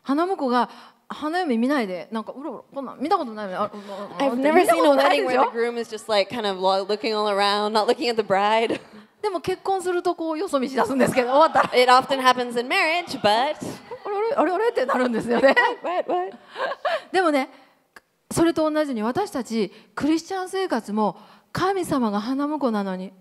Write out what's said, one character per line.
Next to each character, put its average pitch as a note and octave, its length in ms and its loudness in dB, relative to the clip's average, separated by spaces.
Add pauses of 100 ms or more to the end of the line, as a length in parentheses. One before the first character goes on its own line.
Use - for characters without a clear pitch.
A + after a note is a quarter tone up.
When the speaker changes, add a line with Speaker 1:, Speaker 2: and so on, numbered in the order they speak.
Speaker 1:
花 C#4+ 240 0
婿 F#4 180 -2
が A#3+ 240 2 (380)
花 D#4 320 -4
嫁 C#4 180 0
見 A#3 80 2
な C#4+ 160 0
い G#3 60 -4
で、 F3+ 240 -8
な A3+ 80 -6
ん G#3+ 40 -8
か F#3+ 120 -12
う B3 40 -14
ろ D4+ 120 -10
う - 60 -10
ろ、 - 140 -20
こ C#4 100 -10
ん B3+ 40 -10
な D#3 80 -12
ん - 60 -14
見 C4+ 80 -6
た G4 100 2
こ D#4+ 60 -4
と A3+ 80 -10
な G#3+ 100 -10
い - 40 -8
よ F#3+ 40 -8
ね。 F#3 60 -6
あ、 F3+ 80 -2
あ、 - 0 -
あ、 G3+ 640 -6
Speaker 2:
I've A#3+ 60 -2
never D4+ 300 4
seen - 0 -
a - 0 -
wedding - 0 -
where - 0 -
the - 0 -
Speaker 1:
見 - 40 -2
た E4+ 80 6
こ E4 80 2
と C#4+ 100 6
な C4+ 200 4
い C#4+ 60 2
で C4 80 0
す B3+ 60 0
よ。 B3 180 2
Speaker 2:
groom A#3 280 -4
is A3+ 120 -10
just, G#3+ 160 -12
like, G3+ 240 0
kind A3+ 160 -2
of F#3 120 -4
lo-, F#3+ 260 2
looking G#3+ 320 -2
all G#3+ 100 0
around, G3+ 440 0
not G#3+ 140 2
looking A#3+ 220 0
at A#3 60 0
the A3 80 0
bride. G#3 580 2 (400)
Speaker 1:
で G#4 100 -2
も F4 100 -4
結 F#4 220 -4
婚 F#4+ 200 -2
す F4 80 -2
る F4 120 0
と F4 120 0
こ E4 180 -4
う D#4 60 -4
よ F#4 100 -4
そ C#4 120 0
見 B3 80 -2
し C4 80 -8
だ A3 80 2
す B3 100 -4
ん C#4 40 -2
で A#3+ 100 4
す - 60 -2
け C4 80 2
ど、 A#3+ 100 -2
終 C#4 80 6
わ D#4+ 60 8
っ D4 60 2
た C4+ 100 4
ら。 B3 200 2
Speaker 2:
It B3 80 6
often B3+ 300 4
happens B3 400 2
in A#3+ 80 -4
marriage, E4+ 540 0
but A#3+ 340 2 (480)
Speaker 1:
「あ G4+ 60 -6
れ、 G#4 60 -4 (200)
あ - 80 4
れ、 - 0 -
あ - 0 -
れ、 E4+ 80 0
あ F4+ 60 -2
れ？」 A4+ 100 0
っ A#4 60 0
て F#4 100 -2
な B3 140 -2
る B3+ 100 0
ん A#3+ 40 -4
で A3 100 -2
す A3+ 80 -4
よ A#3+ 100 2
ね。 C4+ 140 6 (280)
Speaker 2:
What, F4 300 -4
what, - 0 -
what? F4+ 240 -4 (760)
Speaker 1:
で F#4 120 2
も E4+ 80 2
ね、 C#4+ 180 0 (840)
そ D#4+ 140 2
れ E4 80 4
と D#4 180 0
同 D4+ 140 0
じ C#4 100 -6
に G#3+ 80 -2
私 B3+ 280 -2
た C4 120 -6
ち A3 300 -2 (220)
ク C#4 140 -2
リ D#4+ 120 2
ス - 40 -14
チ F#4+ 100 -8
ャ F#4+ 80 -4
ン F#4 80 -8
生 F#4+ 180 -2
活 A3+ 240 -4
も G#3+ 240 0 (360)
神 F#4+ 340 0
様 B3 240 0
が G3+ 100 -2
花 C4+ 260 -4
婿 D4 240 -2
な G#3 140 -2
の F#3+ 120 -6
に、 F#3 240 -12